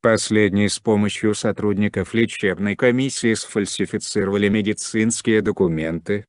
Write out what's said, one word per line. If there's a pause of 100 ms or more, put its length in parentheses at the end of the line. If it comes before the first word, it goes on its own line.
Последние
с
помощью
сотрудников
лечебной
комиссии
сфальсифицировали
медицинские
документы,